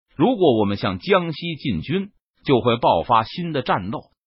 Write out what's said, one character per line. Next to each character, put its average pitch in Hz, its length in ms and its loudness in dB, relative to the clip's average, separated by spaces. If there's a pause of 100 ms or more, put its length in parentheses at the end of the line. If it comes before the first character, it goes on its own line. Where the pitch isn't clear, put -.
(160)
如 220 220 2
果 151 200 4
我 107 60 2
们 101 140 -2
向 92 220 -4
江 175 340 0
西 165 220 -8
进 107 260 -4
军， 196 300 -4 (340)
就 123 160 4
会 120 160 2
爆 117 260 2
发 113 200 2
新 170 280 -8
的 139 100 -4
战 117 300 -4
斗。” 143 80 -8 (280)